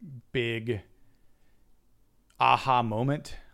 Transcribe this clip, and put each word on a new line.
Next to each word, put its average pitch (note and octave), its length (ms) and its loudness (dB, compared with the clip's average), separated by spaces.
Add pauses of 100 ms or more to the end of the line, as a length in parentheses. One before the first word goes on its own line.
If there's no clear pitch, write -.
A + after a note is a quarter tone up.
(340)
big A#2 480 -2 (1600)
aha B2 440 4
moment B2+ 520 -2 (180)